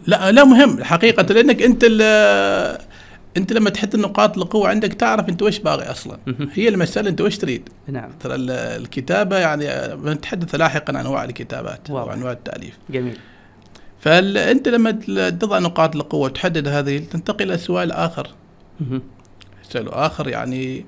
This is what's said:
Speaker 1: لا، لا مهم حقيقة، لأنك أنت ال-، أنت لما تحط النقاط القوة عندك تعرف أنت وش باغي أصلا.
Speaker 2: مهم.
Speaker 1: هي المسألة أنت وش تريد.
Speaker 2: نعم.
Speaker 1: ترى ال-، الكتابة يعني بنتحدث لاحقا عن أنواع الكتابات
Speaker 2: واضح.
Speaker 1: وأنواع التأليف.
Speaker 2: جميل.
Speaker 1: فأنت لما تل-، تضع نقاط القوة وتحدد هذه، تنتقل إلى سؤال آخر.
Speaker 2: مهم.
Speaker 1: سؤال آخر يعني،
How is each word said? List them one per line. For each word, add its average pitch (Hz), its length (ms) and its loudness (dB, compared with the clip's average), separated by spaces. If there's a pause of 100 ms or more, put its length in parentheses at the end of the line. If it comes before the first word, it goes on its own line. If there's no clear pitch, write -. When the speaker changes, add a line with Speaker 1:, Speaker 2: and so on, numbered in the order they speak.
Speaker 1:
لا، 196 260 4
لا 269 120 10
مهم 240 400 8
حقيقة، 226 380 4
لأنك 226 400 4
أنت 240 220 6
ال-، 214 920 4 (580)
أنت 190 160 -2
لما 220 180 2
تحط 214 240 -4
النقاط 208 440 0
القوة 185 300 0
عندك 208 240 0
تعرف 220 360 -2
أنت 175 140 -4
وش 208 160 0
باغي 143 260 -4
أصلا. - 420 -12
Speaker 2:
مهم. 139 280 -6
Speaker 1:
هي 214 140 2
المسألة 196 420 0
أنت 151 100 -4
وش 208 180 0
تريد. 135 300 -6 (200)
Speaker 2:
نعم. 127 220 -10 (100)
Speaker 1:
ترى 131 140 -8
ال-، 131 160 -6
الكتابة 127 880 -4
يعني 147 580 -2
بنتحدث 151 580 -6
لاحقا 147 440 -2
عن 123 80 -8
أنواع 135 180 -4
الكتابات 123 640 -12
Speaker 2:
واضح. 127 180 -8
Speaker 1:
وأنواع 123 240 -8
التأليف. - 460 -14 (120)
Speaker 2:
جميل. 123 280 -6 (800)
Speaker 1:
فأنت 196 680 2
لما 233 220 2
تل-، 196 480 -4
تضع 202 200 0
نقاط 165 380 0
القوة 147 240 -4
وتحدد 147 480 -2
هذه، 143 300 -2
تنتقل 170 500 -6
إلى 180 100 -2
سؤال 175 340 -4
آخر. 165 380 -4 (500)
Speaker 2:
مهم. 131 220 -6 (600)
Speaker 1:
سؤال 110 260 -8
آخر 151 400 -4
يعني، 127 600 -8